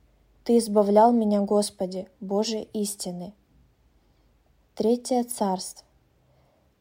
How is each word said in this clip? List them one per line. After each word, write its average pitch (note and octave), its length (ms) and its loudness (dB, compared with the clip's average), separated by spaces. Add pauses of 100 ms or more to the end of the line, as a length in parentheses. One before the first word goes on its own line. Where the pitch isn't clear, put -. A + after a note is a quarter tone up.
(440)
Ты A#3+ 140 4
избавлял G#3+ 540 4
меня, G#3 300 2
Господи, G3 680 -4 (120)
Боже G#3+ 420 -4 (100)
истины. F#3+ 640 -8 (1400)
Третье A#3+ 500 0
царство. F#3+ 600 -6 (960)